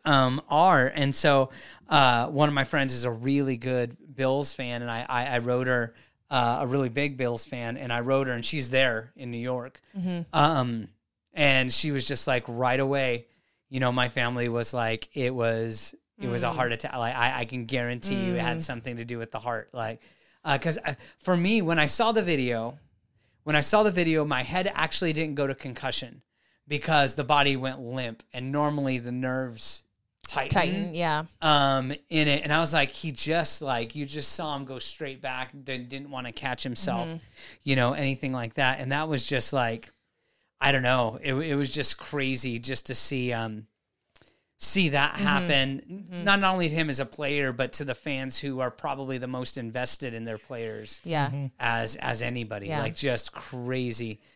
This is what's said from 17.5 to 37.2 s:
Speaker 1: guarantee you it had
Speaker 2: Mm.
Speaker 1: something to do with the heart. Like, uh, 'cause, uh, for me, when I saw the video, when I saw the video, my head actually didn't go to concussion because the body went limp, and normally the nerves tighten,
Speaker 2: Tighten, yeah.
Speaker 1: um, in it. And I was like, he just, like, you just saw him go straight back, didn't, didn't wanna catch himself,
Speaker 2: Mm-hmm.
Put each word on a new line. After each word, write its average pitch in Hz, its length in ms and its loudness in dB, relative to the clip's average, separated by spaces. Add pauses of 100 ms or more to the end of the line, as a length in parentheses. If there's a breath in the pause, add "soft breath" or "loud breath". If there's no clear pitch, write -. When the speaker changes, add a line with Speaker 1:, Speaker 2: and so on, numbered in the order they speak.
Speaker 1:
guarantee 123 480 -2
you 190 200 0
it 117 60 0
had 120 180 -2
Speaker 2:
Mm. 165 40 -4
Speaker 1:
something 123 340 -6
to 117 80 -8
do 120 140 -6
with 113 120 -8
the 117 100 -8
heart. 117 340 -6
Like, 113 260 -6 (440 soft breath)
uh, 143 140 2
'cause, 160 240 -2
uh, 151 120 -4 (240 loud breath)
for 185 180 2
me, 202 260 4
when 165 160 2
I 151 80 4
saw 226 260 2
the 214 100 4
video, 127 560 0 (640)
when 151 120 2
I 147 40 6
saw 214 220 4
the 214 80 4
video, 160 340 2
my 135 180 0
head 175 320 -2
actually 160 380 0
didn't 156 220 -2
go 143 120 0
to 135 80 -2
concussion 127 680 -6 (440)
because 143 480 2
the 143 100 -2
body 139 320 4
went 131 240 -4
limp, 120 420 -6 (100)
and 131 200 -6
normally 147 460 0
the 120 140 -6
nerves 127 720 -4 (460)
tighten, 143 220 -2
Speaker 2:
Tighten, 185 440 0
yeah. 160 300 0 (180)
Speaker 1:
um, 139 500 4 (160)
in 156 200 4
it. 147 160 4
And 147 80 0
I 156 80 4
was 165 120 0
like, 143 180 2
he - 200 -8
just, 156 500 0
like, 117 340 -4
you 147 120 -6
just 143 260 -4
saw 151 240 -4
him 139 80 -6
go 131 140 -12
straight 135 420 -8
back, 127 300 -6 (140)
didn't, 123 260 -8
didn't 139 200 -12
wanna 123 220 -8
catch 127 300 -4
himself, 123 460 -2
Speaker 2:
Mm-hmm. 165 80 -8 (480 loud breath)